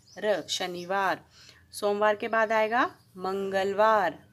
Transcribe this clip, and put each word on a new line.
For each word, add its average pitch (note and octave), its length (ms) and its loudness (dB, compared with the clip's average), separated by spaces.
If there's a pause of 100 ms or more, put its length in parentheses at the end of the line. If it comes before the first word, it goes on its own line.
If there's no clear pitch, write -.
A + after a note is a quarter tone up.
(500)
शनिवार। F3+ 760 -4 (480)
सोमवार G#3 420 2
के A3+ 140 -8
बाद A3 240 2
आएगा A3+ 420 2 (240)
मंगलवार, G3 1000 0 (140)